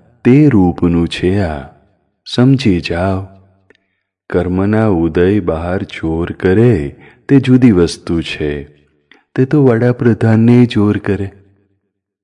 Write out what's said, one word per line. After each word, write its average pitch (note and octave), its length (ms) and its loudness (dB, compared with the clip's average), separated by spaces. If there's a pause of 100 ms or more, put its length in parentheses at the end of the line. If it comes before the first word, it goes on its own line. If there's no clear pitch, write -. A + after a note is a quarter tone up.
(260)
તે C#3+ 240 4
રૂપનું F2 580 0
છે F#2 320 -4
આ, D2+ 300 -6 (680)
સમજી B2 460 2
જાઓ. F#2 460 -4 (1000)
કર્મના F#2+ 580 -2
ઉદય F2+ 520 0
બહાર F2 440 -6
ચોર E2 480 -8
કરે F#2 640 0 (340)
તે C#3 100 6
જુદી B2+ 320 2
વસ્તુ E2+ 500 0
છે, D2 420 -8 (720)
તે C3 100 0
તો C#3+ 180 0
વડાપ્રધાનને A#2 1040 2
ચોર G#2 320 0
કરે. G2 340 -6 (920)